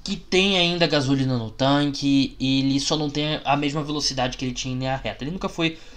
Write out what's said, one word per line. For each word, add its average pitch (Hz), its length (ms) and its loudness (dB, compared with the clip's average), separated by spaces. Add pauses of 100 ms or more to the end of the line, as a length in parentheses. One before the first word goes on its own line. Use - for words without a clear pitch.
que 190 120 -4
tem 190 420 2
ainda 170 300 4
gasolina 135 500 2
no 110 140 -4
tanque. 139 880 2
Ele 135 400 2
só 151 180 0
não 151 120 -2
tem 151 360 -2
a 139 100 4
mesma 143 280 -2
velocidade 139 540 -2
que - 60 -6
ele 127 100 -4
tinha 127 200 -6
em 127 60 -4
linha 131 160 -2
reta. 117 280 -8
Ele 147 80 -4
nunca 190 160 -6
foi 165 300 -2 (200)